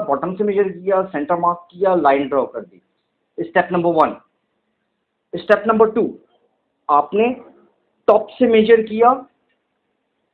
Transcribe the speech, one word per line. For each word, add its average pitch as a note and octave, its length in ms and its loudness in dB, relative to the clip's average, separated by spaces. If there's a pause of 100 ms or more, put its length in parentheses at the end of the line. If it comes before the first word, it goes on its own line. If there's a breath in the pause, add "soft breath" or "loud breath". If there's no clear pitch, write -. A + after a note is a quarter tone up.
bottom F#3 340 -4
से G3+ 100 -4
measure G3+ 260 0
किया, F#3 340 -2
center E3 320 -4
mark F3 340 -4
किया, F#3 260 0
line C#3 320 0
draw C3 180 -2
कर A#2 140 -12
दी। F#2 220 -20 (560)
Step - 340 -2
number F3 220 0
one। D#3+ 200 0 (1160)
Step G3+ 340 -2
number A3 260 4
two, G3+ 180 -2 (800)
आपने F#3+ 400 0 (800)
top G#3+ 220 4
से - 180 0
measure A3+ 360 4
किया A3 260 2 (1200)